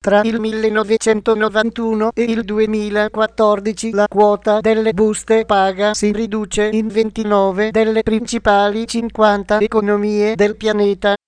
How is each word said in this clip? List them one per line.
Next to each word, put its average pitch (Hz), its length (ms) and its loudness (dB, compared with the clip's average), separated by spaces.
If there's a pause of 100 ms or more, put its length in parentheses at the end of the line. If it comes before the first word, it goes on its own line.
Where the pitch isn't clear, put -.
Tra 202 200 4
il 226 180 -2
millenovecentonovantuno 220 1700 0
e 226 80 -2
il 226 200 -2
duemilaquattordici 214 1500 -2
la 202 180 2
quota 208 520 2
delle 220 340 0
buste 220 500 0
paga 196 480 0
si 208 180 0
riduce 208 640 -4
in 220 140 -2
ventinove 208 840 0
delle 220 320 0
principali 220 840 0
cinquanta 214 760 0
economie 208 760 0
del 208 200 0
pianeta. 202 580 0 (140)